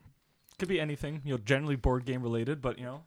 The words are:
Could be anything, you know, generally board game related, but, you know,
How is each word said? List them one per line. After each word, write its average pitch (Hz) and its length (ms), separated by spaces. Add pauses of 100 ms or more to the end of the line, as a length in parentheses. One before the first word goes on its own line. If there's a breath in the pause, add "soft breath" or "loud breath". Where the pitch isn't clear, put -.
(580)
Could 185 100
be 180 120
anything, 151 440
you 147 80
know, 127 120
generally 139 320
board 127 280
game 127 180
related, 117 400
but, 120 160
you 123 60
know, 135 220